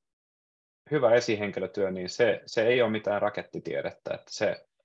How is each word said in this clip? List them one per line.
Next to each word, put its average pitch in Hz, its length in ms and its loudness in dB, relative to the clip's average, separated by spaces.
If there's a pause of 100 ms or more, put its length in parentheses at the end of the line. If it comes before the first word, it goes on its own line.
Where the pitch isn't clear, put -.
(920)
hyvä 127 240 4
esihenkilötyö, 101 760 0
niin 92 180 -6
se, 107 380 2
se 110 200 0
ei 123 160 4
ole 113 80 2
mitään 104 320 -2
rakettitiedettä. 85 920 -6
Että - 160 -14
se - 340 -2 (200)